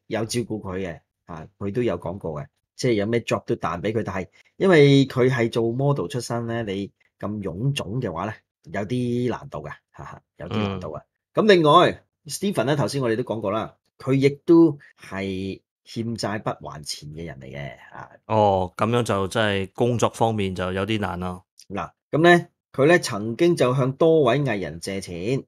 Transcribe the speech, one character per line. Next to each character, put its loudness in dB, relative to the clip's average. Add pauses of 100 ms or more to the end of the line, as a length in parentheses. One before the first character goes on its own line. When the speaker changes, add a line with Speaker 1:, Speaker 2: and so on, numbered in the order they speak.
Speaker 1:
有 -4
照 -4
顧 -6
佢 -8
嘅， -8 (260)
啊， -14 (100)
佢 -6
都 -2
有 -2
講 -8
過 -8
嘅， -12 (280)
即 0
係 4
有 0
咩 0
job -4
都 -2
彈 -6
畀 -2
佢， -2
但 -8
係 -6 (300)
因 2
為 8
佢 2
係 0
做 0
model -2
出 -6
身 -6
呢， -4
你 -6 (280)
咁 -6
臃 -4
腫 -6
嘅 -4
話 -4
呢， -6 (300)
有 -6
啲 -2
難 -6
度 -10
嘅， -12 (200)
哈 -18
哈， -18 (160)
有 -12
啲 -6
難 -2
度 -10
嘅。 -12
Speaker 2:
嗯。 -20 (280)
Speaker 1:
咁 6
另 6
外， 6 (220)
Stephen -2
呢， 2
頭 0
先 -4
我 0
哋 2
都 -4
講 -6
過 -2
啦， -6 (220)
佢 -2
亦 4
都 6 (200)
係 -6 (220)
欠 -6
債 -4
不 -8
還 -14
錢 -14
嘅 -12
人 -14
嚟 -18
嘅， -12 (160)
啊。 -16 (160)
Speaker 2:
哦， 2
噉 0
樣 2
就 0
真 0
係 0
工 0
作 2
方 0
面 -2
就 -4
有 -2
啲 -2
難 -6
啦。 -8 (240)
Speaker 1:
嗱， -10 (200)
噉 2
呢， 6 (240)
佢 2
呢 4
曾 -6
經 4
就 0
向 0
多 4
位 4
藝 -2
人 -8
借 -6
錢 -4